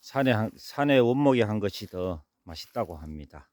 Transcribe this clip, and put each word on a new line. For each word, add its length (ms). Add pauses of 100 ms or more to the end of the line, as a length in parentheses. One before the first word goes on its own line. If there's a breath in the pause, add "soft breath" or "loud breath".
산에 220
한, 260
산에 400
원목이 440
한 180
것이 260
더 380 (200)
맛있다고 540
합니다. 540